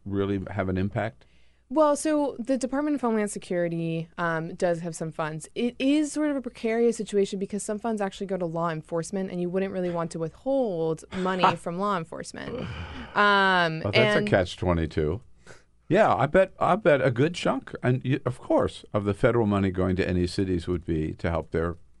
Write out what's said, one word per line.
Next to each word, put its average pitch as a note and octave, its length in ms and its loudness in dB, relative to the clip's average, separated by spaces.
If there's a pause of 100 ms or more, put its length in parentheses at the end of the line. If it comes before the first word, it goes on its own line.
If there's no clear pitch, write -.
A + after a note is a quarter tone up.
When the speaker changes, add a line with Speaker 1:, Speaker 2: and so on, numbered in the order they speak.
Speaker 1:
really G2 340 0 (120)
have F#2+ 180 -2
an F#2 80 0
impact? G2+ 480 -4 (420)
Speaker 2:
Well, D4 300 4
so D4 420 0
the B3+ 180 0
Department C#4+ 380 -2
of C4 60 -6
Homeland A3 300 0
Security, E3 760 -4 (120)
um, E3 340 -2
does F3 280 0
have E3+ 140 -8
some D#3+ 160 -8
funds. D#3 440 -8
It A#3+ 240 -2
is C#4+ 340 2
sort D4 160 0
of C#4 80 -2
a B3+ 40 -4
precarious A#3 540 0
situation G3+ 440 0
because G3 240 -4
some G#3 160 -6
funds A3 220 -2
actually G3 260 -6
go F#3 100 -2
to F3 80 -2
law E3+ 240 -2
enforcement, E3+ 640 -4
and F3 100 -4
you F3 80 -2
wouldn't F#3+ 240 -2
really F3+ 160 -2
want E3 220 -4
to E3 80 -8
withhold E3 840 -2 (140)
money F#3 380 2
Speaker 1:
<laughs> - 20 -4
Speaker 2:
from F3 220 -6
law G3+ 180 0
enforcement. D#3+ 640 -10 (560)
Um, F#3+ 680 4
Speaker 1:
Oh, G2+ 80 -2
that's G#3 240 4
Speaker 2:
and G#3 120 2
Speaker 1:
a - 20 -4
catch G2 280 2
twenty-two. E2 640 0 (680)
Yeah, E3 280 6
I A#2 120 2
bet, F#3+ 320 4
I E3 160 4
bet D3 280 4
a C3 80 4
good C#3+ 240 2
chunk, A#3+ 360 -2 (120)
and B2+ 220 2
y-, C3 200 0
of B2 140 -2
course, - 540 0
of G2+ 120 0
the G2+ 100 2
federal A#2 320 4
money G2 240 2
going F#2 260 0
to F#2+ 100 2
any F2+ 200 2
cities F#2 400 -2
would F2 180 -2
be D#2+ 280 -2
to - 180 -4
help E2 200 -2
their E2+ 260 -2 (240)